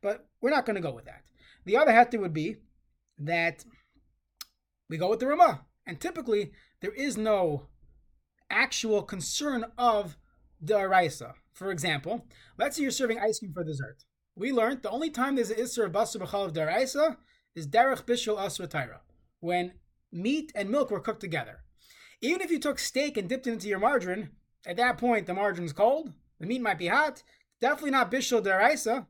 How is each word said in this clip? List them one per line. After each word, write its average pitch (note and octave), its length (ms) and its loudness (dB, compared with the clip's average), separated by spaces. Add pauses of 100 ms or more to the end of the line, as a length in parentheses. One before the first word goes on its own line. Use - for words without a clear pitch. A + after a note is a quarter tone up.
But G#3 280 -6 (120)
we're B3 100 2
not C#4+ 140 4
gonna G3+ 160 -2
go C3+ 140 -6
with - 120 -18
that. - 160 -20 (420)
The G3 120 2
other C#4+ 160 8
heter A#3+ 280 8
would F3+ 120 -4
be D#3 260 -4 (600)
that E3 460 -2 (1200)
we D#3+ 80 -8
go F3+ 140 0
with A3+ 100 2
the B3+ 60 0
Ramah. D4 360 6 (240)
And E3 140 -12
typically, A#3 520 -2 (280)
there G#4+ 120 -8
is C4+ 240 -4
no F#3+ 500 0 (840)
actual A3 520 0
concern A#3+ 640 -4 (120)
of G#3+ 400 2 (480)
deraisa. F#3 680 2 (200)
For F#3+ 200 -8
example, E3 540 -4 (320)
let's C#4 180 -2
say D#4 60 -2
you're C4+ 100 0
serving A#3 260 0
ice G#3+ 220 0
cream F#3+ 120 -10
for F3 120 -6
dessert. C3+ 400 -10 (320)
We A#3 160 -4
learned B3+ 300 2
the F#3+ 80 -6
only D4 200 -4
time C#4 240 -2
there's A#3 160 0
an G#3+ 80 -2
isser A#3 280 -2
of E3+ 60 -6
basar G#3 280 0
b'chalav F#3+ 320 -4
deraisa C4 640 0 (380)
is D#3+ 120 -10
derech A#3+ 380 2
bishul A3+ 340 -2
asra F#3 300 -6
taira, - 320 -8 (400)
when F3 320 -2 (400)
meat C4+ 420 -2
and G3+ 160 -4
milk B3+ 200 0
were F#3+ 100 -2
cooked A3 200 -6
together. C#3 440 -8 (560)
Even E4 200 0
if F#4 100 -4
you D#4+ 100 0
took C#4+ 180 -2
steak D4 380 -2
and F#3+ 120 -4
dipped B3+ 180 -4
it A#3 60 -2
into G3+ 160 -8
your G3 120 -2
margarine, G#3 500 0 (360)
at F3+ 100 -6
that A#3+ 220 2
point A3+ 280 2
the F3+ 80 -4
margarine's F3+ 380 -2
cold, B3+ 400 2 (260)
the D#3+ 80 -8
meat B3 160 -2
might G3 160 0
be F3 100 -2
hot, C4+ 340 2 (380)
definitely D4 300 0
not B3+ 200 2
bishul B3 320 0
deraisa. G#3+ 680 2